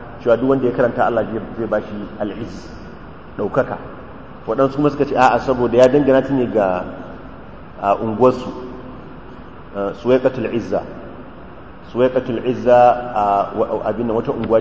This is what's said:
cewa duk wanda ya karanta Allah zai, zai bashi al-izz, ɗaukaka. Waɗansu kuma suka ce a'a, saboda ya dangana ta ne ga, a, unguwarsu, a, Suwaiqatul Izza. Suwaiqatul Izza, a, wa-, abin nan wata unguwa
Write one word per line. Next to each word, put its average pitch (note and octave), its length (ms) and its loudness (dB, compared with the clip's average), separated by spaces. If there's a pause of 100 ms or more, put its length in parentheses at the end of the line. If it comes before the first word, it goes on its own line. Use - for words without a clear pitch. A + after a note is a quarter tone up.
(260)
cewa A#2 80 6
duk B2+ 160 2
wanda C3+ 160 2
ya A#2+ 80 0
karanta A#2+ 320 2
Allah G#2+ 240 0
zai, A2 80 -4 (240)
zai A2 80 -2
bashi G#2+ 240 -2 (240)
al-izz, G2 480 -8 (720)
ɗaukaka. G#2 400 -2 (720)
Waɗansu C3+ 260 2
kuma D3 140 4
suka C#3+ 160 0
ce - 100 -2
a'a, B2 300 6
saboda A#2+ 320 2
ya B2+ 100 10
dangana C3 380 4
ta C#3 80 -4
ne B2+ 160 2
ga, F#2+ 340 2 (920)
a, G2 240 2
unguwarsu, A2+ 480 4 (1300)
a, G2+ 240 -2
Suwaiqatul B2+ 560 2
Izza. G2+ 240 -2 (1120)
Suwaiqatul B2 560 0
Izza, A#2+ 640 4
a, G2+ 400 0
wa-, A2 320 -2
abin G#2+ 240 -2
nan A2 80 0
wata A#2 160 -2
unguwa A2+ 280 2